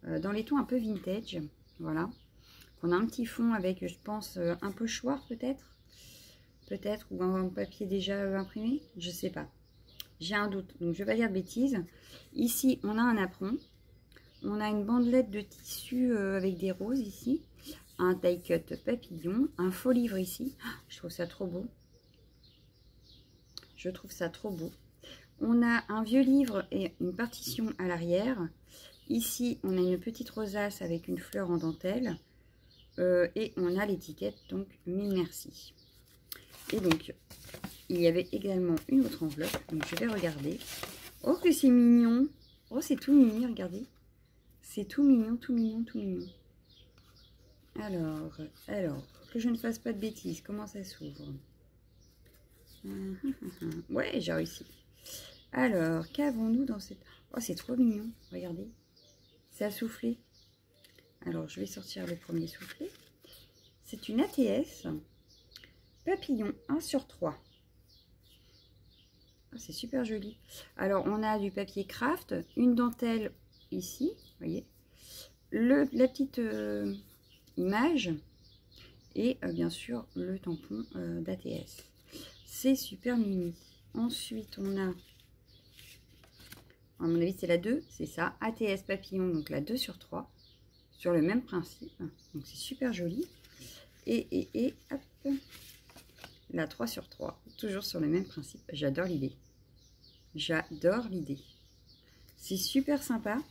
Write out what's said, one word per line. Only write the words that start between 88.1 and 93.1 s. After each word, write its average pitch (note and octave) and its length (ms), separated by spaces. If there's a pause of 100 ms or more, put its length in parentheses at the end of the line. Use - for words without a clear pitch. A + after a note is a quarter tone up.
A A3 120
T A3+ 140
S G3 160
papillon, F#3+ 460
donc D#3 240
la C#3+ 100
deux A3 160
sur - 220
trois, - 320 (640)
sur F3+ 140
le E3+ 100
même G#3+ 220
principe. - 480 (420)
Donc, D3 120
c'est - 120
super C4 340
joli. F#3 360 (800)